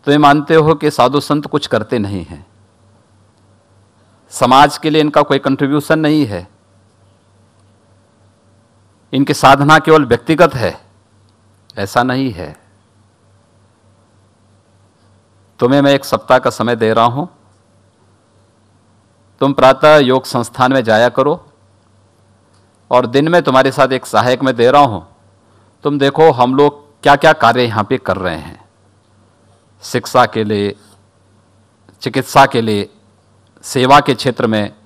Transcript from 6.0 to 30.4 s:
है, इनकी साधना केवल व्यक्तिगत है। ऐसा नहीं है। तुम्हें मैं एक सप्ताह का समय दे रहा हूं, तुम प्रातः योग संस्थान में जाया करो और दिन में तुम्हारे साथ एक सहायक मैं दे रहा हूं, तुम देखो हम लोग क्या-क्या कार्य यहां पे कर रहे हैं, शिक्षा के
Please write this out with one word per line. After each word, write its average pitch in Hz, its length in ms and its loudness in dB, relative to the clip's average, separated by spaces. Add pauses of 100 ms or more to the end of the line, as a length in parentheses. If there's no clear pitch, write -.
है, 92 220 -10 (2750)
इनकी 139 200 -2
साधना 143 460 4
केवल 156 260 2
व्यक्तिगत 147 500 0
है। 101 320 -8 (920)
ऐसा 101 260 -4
नहीं 127 280 -4
है। 80 360 -16 (3000)
तुम्हें 135 220 0
मैं 139 120 2
एक 135 120 -2
सप्ताह 127 340 0
का 127 100 -2
समय 117 260 -4
दे 113 180 -2
रहा 113 120 2
हूं, 135 220 -4 (2000)
तुम 139 140 -2
प्रातः 135 440 4
योग 131 280 0
संस्थान 127 480 -2
में 131 100 0
जाया 110 260 2
करो 135 360 -2 (1500)
और 123 140 2
दिन 135 220 0
में 170 140 2
तुम्हारे 131 300 2
साथ 135 160 0
एक 131 180 -6
सहायक 120 380 -2
मैं 131 120 -2
दे 120 160 2
रहा 143 100 4
हूं, 107 200 -2 (840)
तुम 143 160 -4
देखो 143 320 4
हम 127 240 0
लोग - 460 -2
क्या-क्या 143 320 2
कार्य 117 300 0
यहां 110 200 -2
पे 127 140 -4
कर 92 200 -4
रहे 90 200 -6
हैं, - 320 -20 (1120)
शिक्षा 123 440 -2
के 113 180 -6